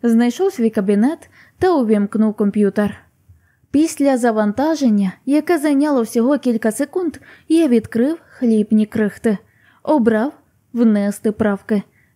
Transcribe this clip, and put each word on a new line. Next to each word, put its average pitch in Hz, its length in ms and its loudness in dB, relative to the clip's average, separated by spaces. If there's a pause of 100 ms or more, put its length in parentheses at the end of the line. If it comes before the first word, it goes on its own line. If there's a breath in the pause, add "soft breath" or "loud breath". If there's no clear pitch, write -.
знайшов 240 500 2
свій 226 180 -2
кабінет 214 600 0 (280 soft breath)
та 359 160 2
увімкнув 214 600 0
комп'ютер. 208 640 -2 (720)
Після 277 460 0
завантаження, 220 960 0 (140)
яке 302 320 0
зайняло 285 440 0
всього 240 360 0
кілька 233 340 -2
секунд, 302 440 -6 (320 loud breath)
я 320 200 2
відкрив 240 500 0 (100)
хлібні 214 580 0
крихти, 214 520 -4 (440 soft breath)
обрав 233 500 0 (400)
"Внести 208 600 0
правки" 208 500 -2 (340)